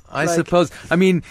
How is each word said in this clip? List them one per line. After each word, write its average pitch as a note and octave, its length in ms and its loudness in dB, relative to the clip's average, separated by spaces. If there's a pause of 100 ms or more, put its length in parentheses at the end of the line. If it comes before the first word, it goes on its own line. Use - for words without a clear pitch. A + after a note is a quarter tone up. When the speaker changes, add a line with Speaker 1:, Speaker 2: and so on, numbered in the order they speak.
Speaker 1:
I C#3+ 160 -4
Speaker 2:
Like E3+ 100 0
Speaker 1:
suppose. E3+ 340 0 (220)
I E3 40 2
mean, F3+ 360 2